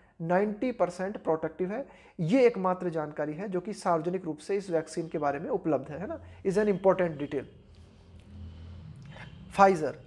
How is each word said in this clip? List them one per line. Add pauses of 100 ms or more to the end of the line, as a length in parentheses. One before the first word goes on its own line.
(220)
नाइंटी
परसेंट
प्रोटेक्टिव
है। (340)
ये
एकमात्र
जानकारी
है
जो
कि
सार्वजनिक
रूप
से
इस
वैक्सीन
के
बारे
में
उपलब्ध
है,
है
ना, (260)
is
an
important
detail। (2000)
Pfizer, (140)